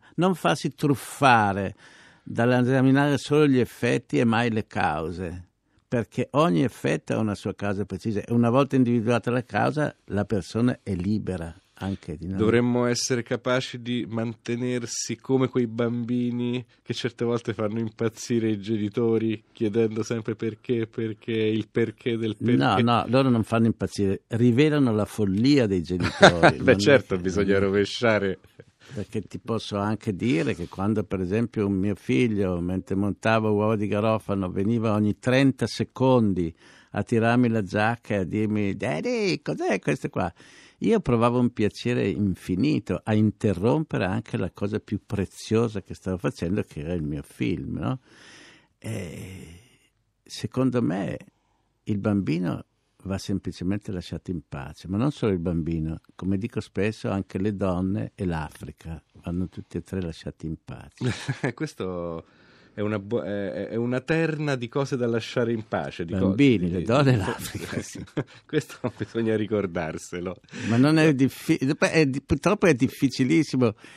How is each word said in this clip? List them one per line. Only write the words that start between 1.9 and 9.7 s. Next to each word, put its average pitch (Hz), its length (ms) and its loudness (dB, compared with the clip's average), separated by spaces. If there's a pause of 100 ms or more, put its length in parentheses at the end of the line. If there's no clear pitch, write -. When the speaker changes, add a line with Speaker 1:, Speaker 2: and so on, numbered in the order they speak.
Speaker 1:
dall'esaminare 127 960 4
solo 147 300 4
gli 131 120 4
effetti 123 580 0
e 131 80 4
mai 117 260 2
le 107 160 -2
cause, 87 800 -4 (400)
perché 123 440 -4
ogni 160 320 2
effetto - 500 -4
ha 113 60 0
una 104 160 -2
sua 98 200 -8
causa 101 300 -4
precisa 101 360 -4
e - 120 -6
una 117 160 4
volta 135 260 2
individuata 120 560 2
la 120 140 -2
causa 135 500 -2 (100)